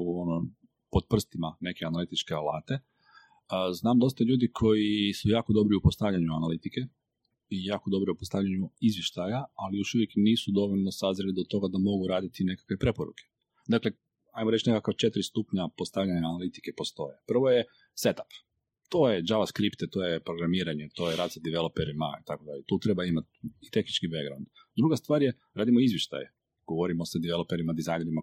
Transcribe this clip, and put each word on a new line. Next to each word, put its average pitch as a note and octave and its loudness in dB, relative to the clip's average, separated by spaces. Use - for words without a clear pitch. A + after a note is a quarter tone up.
ono, E2+ 0
pod F#2 2
prstima E2+ -2
neke F2 -6
analitičke E2+ -2
alate. D#2 -2
A, F#2 0
znam A#2 4
dosta B2+ 4
ljudi B2 2
koji G#2+ 4
su - 0
jako A2+ 2
dobri G#2+ 6
u F#2 2
postavljanju F2+ -2
analitike E2 -4
i F#2 -4
jako G2 -4
dobri G2 0
u D#2+ -4
postavljanju F#2+ -2
izvještaja, G#2 -2
ali G2 -6
još G2+ -4
uvijek A2 2
nisu G#2+ 4
dovoljno G2 0
sazreli G2 -2
do F2+ -2
toga G2 -2
da F#2 -2
mogu F#2+ 2
raditi F#2 -2
nekakve F#2 -2
preporuke. - -2
Dakle, A2+ 2
ajmo A2+ 0
reći, A2+ 4
nekakva G#2+ 2
četiri G#2 2
stupnja F#2+ -2
postavljanja F#2 -2
analitike E2+ -4
postoje. D#2 -8
Prvo B2+ 2
je A#2+ 4
setup. - 0
To D#3 4
je F2+ 2
JavaScript, G#2 0
to - -4
je E2+ -2
programiranje, E2+ -4
to F2 -6
je E2 0
rad E2+ -2
sa - -14
developerima D#2+ -2
i - -20
tako D2+ -8
dalje. C#2+ -10
Tu F#2+ -2
treba F#2 0
imati E2 -2
i - -20
tehnički - -2
background. C#2+ -6
Druga D3+ 2
stvar D3 0
je, C3 4
radimo A#2+ 4
izvještaje. E2 0
Govorimo E2+ -2
sa - -4
developerima, E2+ -2
dizajnerima, E2 -2